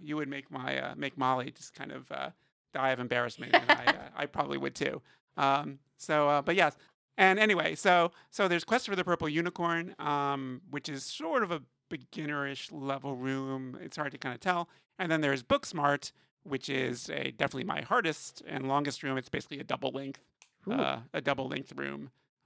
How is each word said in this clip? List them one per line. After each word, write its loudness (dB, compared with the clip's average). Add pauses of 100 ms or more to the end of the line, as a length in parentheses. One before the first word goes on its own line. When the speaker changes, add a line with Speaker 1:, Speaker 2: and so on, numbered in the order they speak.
Speaker 1:
you -6
would -4
make -10
my, -4
uh, -6
make -8
Molly 0
just -18
kind -14
of, -14
uh, -6 (420)
die 2
of 0
embarrassment, -2
and 6
I, 4
uh, 4 (140)
Speaker 2:
<laughs> -20
Speaker 1:
I -4
probably -2
would -4
too. -2 (340)
Um, 2 (160)
so, 4
uh, 6
but 2
yes, 6 (420)
and 8
anyway, 4
so, 6 (180)
so 2
there's 4
Quest 2
for -4
the 2
Purple 0
Unicorn, 0
um, -2
which -6
is -6
sort -2
of 0
a -2 (280)
beginnerish -6
level -4
room. -4
It's -14
hard -4
to -14
kinda -6
tell. -2 (300)
And -2
then 4
there's 2
Booksmart, 2 (300)
which -6
is -2
a, -4
definitely -2
my -4
hardest -2
and -4
longest 0
room. -2
It's -6
basically -8
a -12
double -2
length, -6 (480)
Speaker 2:
Ooh. -2
Speaker 1:
uh, 0 (120)
a -4
double -2
length -8
room, -8 (360)